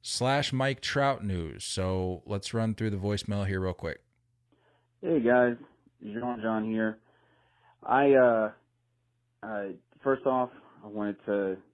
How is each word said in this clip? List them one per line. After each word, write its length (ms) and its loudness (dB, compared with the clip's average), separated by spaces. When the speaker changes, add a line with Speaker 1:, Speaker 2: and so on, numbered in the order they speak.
Speaker 1:
slash 520 0
Mike 260 0
Trout 460 0
news. 400 -4
So 600 -2
let's 280 -6
run 220 0
through 160 -2
the 60 -2
voicemail 480 -2
here 140 -2
real 140 -2
quick. 260 -8
Speaker 2:
Hey 180 2
guys, 360 4
Jean 380 -6
John 280 0
here. 300 -2
I, 300 4
uh, 380 6
uh, 220 -8
first 240 0
off, 240 2
I 40 -16
wanted 380 -4
to 320 -2